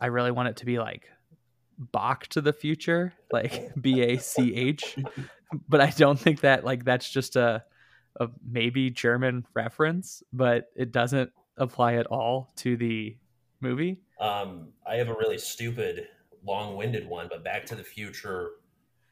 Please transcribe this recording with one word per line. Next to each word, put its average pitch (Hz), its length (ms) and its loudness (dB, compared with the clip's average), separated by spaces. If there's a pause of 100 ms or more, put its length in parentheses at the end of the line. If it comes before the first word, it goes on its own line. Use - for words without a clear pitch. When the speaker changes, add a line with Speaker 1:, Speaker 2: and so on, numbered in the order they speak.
Speaker 1:
I 120 60 -2
really 123 260 0
want 123 160 0
it 110 80 -6
to - 100 -14
be, 120 120 0
like, - 300 -8 (680)
Bach 120 500 -2
to - 120 -2
the 147 120 2
Future, 170 600 -2 (200)
like, - 420 -2
<laughs> 139 60 8
B 127 220 6
A 123 160 4
C 123 360 2
H. 131 420 -2 (720)
But 147 120 8
I 139 100 8
don't 143 280 6
think 156 240 2
that, 135 220 6
like, 120 200 -2
that's 123 260 0
just - 240 -2
a, 117 300 2 (560)
a 120 80 -2 (200)
maybe 120 420 0
German 123 600 0
reference, 156 680 -2 (100)
but 123 340 2 (100)
it 123 160 -4
doesn't 123 380 0 (260)
apply 123 380 2
at 117 120 2
all 127 500 -2
to 123 200 -2
the 113 400 -4 (440)
movie. 151 400 -4 (180)
Speaker 2:
Um, 95 540 -4 (140)
I 110 100 -4
have 120 120 0
a 113 60 -6
really 110 240 -2
stupid, 117 720 -6 (340)
long-winded 101 640 -6
one, 85 220 -10
but 85 160 -12
Back 101 220 -6
to 113 80 -12
the 98 100 -12
Future, 95 680 -10 (600)